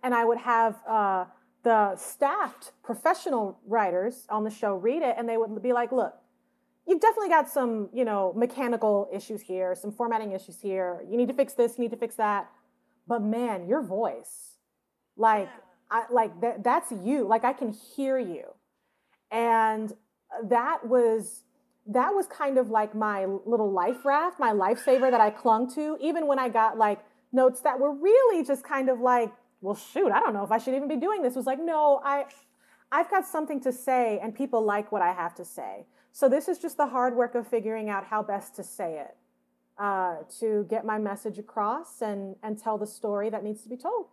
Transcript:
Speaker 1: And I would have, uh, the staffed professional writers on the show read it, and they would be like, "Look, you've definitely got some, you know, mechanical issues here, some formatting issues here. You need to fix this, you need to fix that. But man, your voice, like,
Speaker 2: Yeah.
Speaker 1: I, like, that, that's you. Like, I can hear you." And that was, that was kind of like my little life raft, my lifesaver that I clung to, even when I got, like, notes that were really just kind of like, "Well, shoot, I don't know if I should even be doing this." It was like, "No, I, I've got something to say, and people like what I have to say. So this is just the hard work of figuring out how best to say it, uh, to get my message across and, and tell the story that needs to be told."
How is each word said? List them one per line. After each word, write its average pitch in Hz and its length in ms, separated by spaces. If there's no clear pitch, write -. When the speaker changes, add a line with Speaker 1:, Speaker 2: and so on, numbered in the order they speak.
Speaker 1:
And 247 100
I 233 120
would 233 140
have, 233 380
uh, 196 360
the 214 340
staffed - 760
professional 240 840
writers 202 640
on 214 140
the 214 80
show 208 240
read 233 280
it, 247 140
and 233 120
they 226 80
would 214 260
be 247 100
like, 240 200
"Look, 240 220
you've 339 140
definitely 440 300
got 302 180
some, 226 440
you 247 120
know, 202 320
mechanical 226 760
issues 202 300
here, 185 340
some 208 160
formatting 220 400
issues 190 280
here. 185 480
You 208 80
need 247 120
to 262 60
fix 277 200
this, 240 240
you 247 60
need 226 80
to 240 40
fix 233 200
that. 208 340
But 233 160
man, 214 460
your 277 140
voice, 185 760
like, 214 320
Speaker 2:
Yeah. - 120
Speaker 1:
I, 226 220
like, 214 300
that, 220 200
that's 269 300
you. 226 340
Like, 220 180
I 262 100
can 254 180
hear 262 460
you." 180 260
And 220 640
that 240 420
was, 226 560
that 254 280
was 381 120
kind 277 320
of 240 120
like 214 240
my 208 300
little 202 480
life 196 320
raft, 302 340
my 262 140
lifesaver 247 580
that 240 120
I 214 80
clung 226 440
to, 311 260
even 311 260
when 277 120
I 254 120
got, 220 280
like, 208 220
notes 254 300
that 254 180
were 285 120
really 392 520
just 269 200
kind 269 260
of 247 100
like, 247 320
"Well, 196 120
shoot, 330 380
I 392 80
don't 330 140
know 202 100
if 190 80
I 226 60
should 262 160
even 277 140
be 311 80
doing 370 260
this." 254 120
It 262 40
was 247 80
like, 269 120
"No, 302 460
I, 277 220
I've 339 180
got 381 160
something 311 360
to 254 100
say, 247 500
and 220 120
people 269 280
like 208 300
what 208 80
I 180 140
have 170 220
to 180 100
say. 104 400
So - 160
this 277 200
is 359 100
just - 180
the 294 120
hard 247 280
work 247 180
of 233 120
figuring 220 420
out 196 160
how 214 180
best 202 340
to 196 60
say 165 360
it, - 180
uh, 190 380
to 214 280
get 220 160
my 214 140
message 202 400
across 220 640
and, 196 400
and 214 160
tell 220 180
the 208 100
story 208 440
that 214 120
needs 214 200
to 214 80
be 247 80
told." 403 340